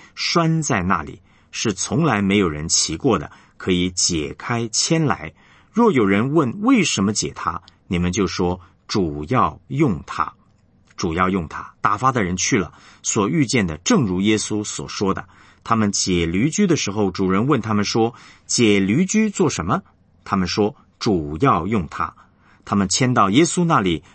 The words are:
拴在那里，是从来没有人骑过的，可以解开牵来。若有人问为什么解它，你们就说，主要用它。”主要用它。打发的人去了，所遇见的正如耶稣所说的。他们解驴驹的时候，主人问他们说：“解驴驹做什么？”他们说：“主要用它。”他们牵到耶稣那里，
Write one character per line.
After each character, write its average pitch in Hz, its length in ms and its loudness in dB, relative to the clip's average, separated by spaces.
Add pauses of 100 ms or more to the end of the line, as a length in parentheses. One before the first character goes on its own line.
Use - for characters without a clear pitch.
(140)
拴 160 480 0
在 117 220 0
那 90 180 0
里， - 180 -16 (300)
是 - 240 -4
从 131 300 -2
来 110 180 2
没 98 160 2
有 95 100 2
人 76 220 -6
骑 - 260 -2
过 101 220 2
的， 73 120 -10 (280)
可 - 120 -4
以 90 200 2
解 78 480 -4
开 117 300 -4
牵 160 360 0
来。 80 300 -4 (380)
若 220 200 4
有 120 140 4
人 104 260 2
问 123 300 0
为 190 220 4
什 104 200 0
么 104 80 2
解 78 220 -4
它， 85 280 -6 (260)
你 87 100 -2
们 90 120 0
就 92 160 0
说， 90 360 -2 (260)
主 76 400 -2
要 113 380 0
用 135 400 0
它。” - 260 -6 (640)
主 87 160 -4
要 92 160 2
用 95 180 0
它。 - 360 -14
打 101 160 0
发 131 120 0
的 123 120 0
人 90 160 -2
去 - 180 0
了， 87 160 -2 (300)
所 104 260 0
遇 151 160 0
见 107 220 0
的 80 100 -6
正 160 300 2
如 92 160 0
耶 107 160 2
稣 107 260 -4
所 71 240 -10
说 98 240 -2
的。 - 160 -10 (340)
他 113 140 -2
们 104 160 2
解 87 320 0
驴 92 240 0
驹 202 180 0
的 165 100 2
时 - 140 -4
候， 98 200 0
主 92 200 0
人 98 160 2
问 139 140 2
他 107 140 -2
们 104 100 0
说 117 300 0 (320)
：“解 104 340 4
驴 107 240 2
驹 214 240 0
做 180 220 0
什 - 160 -4
么？” 143 160 -2 (420)
他 - 140 -4
们 90 100 0
说 104 260 0 (240)
：“主 80 400 0
要 98 280 2
用 101 240 -2
它。” - 240 -8 (500)
他 - 100 -4
们 98 140 2
牵 127 240 0
到 110 160 4
耶 127 160 4
稣 175 220 0
那 151 160 2
里， 85 200 0 (120)